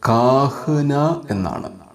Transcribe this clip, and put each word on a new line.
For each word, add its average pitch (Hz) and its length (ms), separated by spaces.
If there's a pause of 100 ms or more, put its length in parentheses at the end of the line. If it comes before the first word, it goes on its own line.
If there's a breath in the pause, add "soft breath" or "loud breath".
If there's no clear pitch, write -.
കാഹ്ന 143 1120 (100)
എന്നാണ്. 95 400 (240)